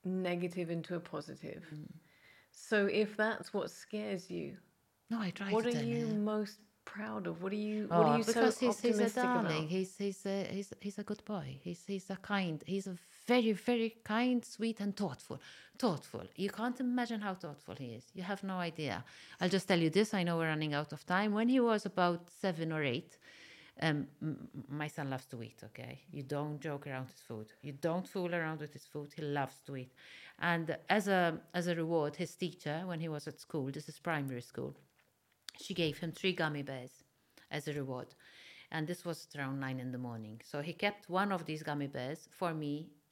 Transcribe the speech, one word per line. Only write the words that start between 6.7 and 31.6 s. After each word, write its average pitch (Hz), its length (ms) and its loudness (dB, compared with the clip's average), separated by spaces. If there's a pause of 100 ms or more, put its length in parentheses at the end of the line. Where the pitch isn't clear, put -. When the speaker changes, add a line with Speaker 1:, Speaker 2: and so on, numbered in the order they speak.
Speaker 1:
proud 214 420 -6
of? 165 140 -4
What 190 100 -2
are 208 40 -2
you, 214 320 0
what 170 100 4 (100)
are 147 60 8
Speaker 2:
Oh, - 40 6
Speaker 1:
you 226 60 4
so 220 100 4
Speaker 2:
because 226 260 6
he's, 233 200 4
he's 226 200 4
a 233 60 8
Speaker 1:
optimistic 240 180 2
Speaker 2:
darling. 240 220 4 (120)
Speaker 1:
about? 156 120 0
Speaker 2:
He's, 185 280 0
he's 202 280 -4
a, 196 200 0
he's, 196 340 -6
he's 202 200 -6
a 208 40 -8
good 208 220 -6
boy. 143 360 -6
He's, 175 240 -6
he's 196 240 -4
a 190 80 -4
kind, 185 480 0
he's 190 220 -2
a 180 80 -6 (320)
very, 233 260 6
very 226 500 2
kind, 240 420 2
sweet, 226 340 -2
and 202 160 -2
thoughtful. - 460 -4 (380)
Thoughtful. 147 440 0 (120)
You 196 140 0
can't 247 300 -2
imagine 247 420 0
how 202 120 -2
thoughtful 147 420 -10
he 123 200 -8
is. 123 180 -14
You 180 100 -8
have 190 200 -4
no 190 140 -2
idea. 156 460 -2 (380)
I'll 180 80 4
just 185 180 2
tell 180 120 6
you 160 100 6
this. 202 240 4
I 190 100 2
know 170 140 2
we're 165 100 2
running 156 280 2
out 151 180 -2
of - 120 -12
time. 202 280 4
When 220 160 4
he 262 100 8
was 226 280 6
about 175 420 2
seven 165 420 0
or 156 120 2
eight, 139 340 0 (640)
um, 147 260 2 (140)
m-, - 340 -4
m-, 139 140 -10
my 151 180 -4
son 147 220 -6
loves 131 160 -4
to 117 180 -10
eat, 110 220 -14
okay? 120 340 -12 (120)
You 143 120 -8
don't 147 380 -4
joke 147 260 -6
around 131 200 -6
his - 120 -20
food. 110 280 -10 (140)
You 143 120 -8
don't 170 340 0
fool 175 260 -2
around 160 280 -2
with 147 120 -8
his - 120 -18
food. 147 280 -10
He 160 100 -8
loves 143 320 0 (100)
to 139 100 -8
eat. 127 160 -10 (480)
And 165 380 2 (120)
as 196 200 4
a, 175 320 4 (120)
as 175 140 0